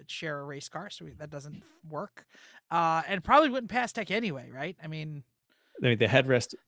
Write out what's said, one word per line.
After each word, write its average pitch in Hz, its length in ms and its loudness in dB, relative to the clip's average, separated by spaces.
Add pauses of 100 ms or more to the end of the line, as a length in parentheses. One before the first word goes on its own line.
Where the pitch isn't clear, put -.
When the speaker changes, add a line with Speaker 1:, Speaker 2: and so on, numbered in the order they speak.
Speaker 1:
share 151 320 -6
a 143 40 -8
race 143 260 -10
car, 185 200 -10
so - 160 -16
we, 147 80 -16
that 151 160 -14
doesn't 147 340 -14 (260)
work. 156 360 -10 (440)
Uh, 165 380 2
and 190 160 -4
probably 285 260 8
wouldn't 247 220 -4
pass 240 220 -2
tech 208 180 -6
anyway, 196 400 -2
right? 147 320 -8
I 160 40 -12
mean 156 360 -10 (600)
Speaker 2:
I 143 60 4
mean, 117 80 4
the 110 100 6
headrest, 131 480 4 (120)